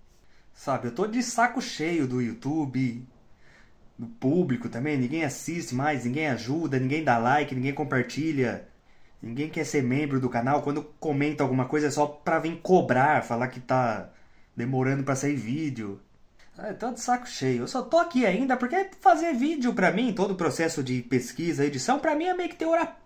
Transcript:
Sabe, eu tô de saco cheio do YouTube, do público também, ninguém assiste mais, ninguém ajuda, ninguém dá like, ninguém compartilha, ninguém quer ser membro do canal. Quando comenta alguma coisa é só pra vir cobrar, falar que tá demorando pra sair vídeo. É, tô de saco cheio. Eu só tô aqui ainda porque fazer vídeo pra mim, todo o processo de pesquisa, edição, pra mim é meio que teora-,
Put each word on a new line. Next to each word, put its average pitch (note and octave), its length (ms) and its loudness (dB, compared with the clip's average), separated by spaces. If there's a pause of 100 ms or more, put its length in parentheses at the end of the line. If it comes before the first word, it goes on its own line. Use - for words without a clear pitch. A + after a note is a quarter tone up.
(540)
Sabe, B2 340 -4
eu A#2 60 -6
tô G3 120 0
de A#3 160 -2
saco - 380 0
cheio D#3+ 460 -2
do B2 160 -2
YouTube, B2+ 840 -2 (920)
do A#2+ 80 -10
público C3 600 0
também, C#3+ 280 -2
ninguém C3+ 280 -2
assiste D3+ 500 -6
mais, C3+ 300 0
ninguém C#3+ 240 -2
ajuda, C3+ 500 -2
ninguém C3 240 0
dá B2+ 160 4
like, C3+ 360 2
ninguém C3 200 -2
compartilha, C3+ 960 -2 (520)
ninguém C3+ 300 -6
quer D#3 140 -4
ser D3 180 0
membro C3+ 380 0
do B2 100 0
canal. B2+ 320 2
Quando D3 220 -2 (160)
comenta D3 420 0
alguma B2+ 240 2
coisa D3+ 220 0
é - 20 0
só D3 160 2
pra D#3+ 320 -2
vir E3 240 -4
cobrar, C3+ 600 4
falar A#2+ 240 -2
que B2 100 -12
tá A#2+ 500 0 (480)
demorando C3 460 0
pra C3+ 140 0
sair C#3+ 180 0
vídeo. A2+ 680 -4 (560)
É, G3 160 -8
tô A#3+ 200 -6
de B3 80 -12
saco B3 280 0
cheio. B2+ 340 0
Eu - 60 -4
só B3+ 140 -4
tô D#4+ 160 2
aqui E4 260 2
ainda A#3+ 320 2
porque D#4+ 320 0 (120)
fazer E4+ 340 6
vídeo B3+ 400 0
pra F3+ 180 4
mim, A3+ 200 0
todo G3 200 0
o F#3 40 -2
processo E3 460 0
de B2+ 200 -2
pesquisa, C#3+ 640 0
edição, D3 340 0
pra D4+ 160 0
mim D#4 100 0
é F#4 100 0
meio F4+ 140 -2
que - 80 -12
teora-, E4 500 0